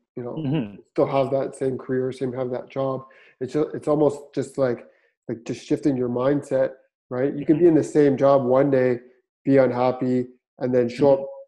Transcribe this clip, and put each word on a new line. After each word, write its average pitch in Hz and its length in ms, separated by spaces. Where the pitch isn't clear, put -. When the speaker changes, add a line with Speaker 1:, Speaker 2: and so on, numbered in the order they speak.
Speaker 1:
you 123 80
know, 120 120
Speaker 2:
Mm-hmm. 135 440
Speaker 1:
still 147 140
have 139 260
that 135 220
same 131 220
career, 127 360
same, 123 200
have 127 180
that - 180
job. 135 360
It's 127 120
ju-, 151 220
it's - 140
almost 143 460
just - 240
like, 117 300
like, 117 160
just - 220
shifting 147 300
your 123 120
mindset, 131 600
right? 135 260
You 143 80
can 156 140
be 170 60
Speaker 2:
Mm-hmm. 175 40
Speaker 1:
in 165 60
the 151 100
same 143 320
job 135 280
one 135 260
day, 127 300
be 135 140
unhappy, 127 680
and 127 140
then 120 140
show 139 240
Speaker 2:
Mm-hmm. 135 120
Speaker 1:
up, - 60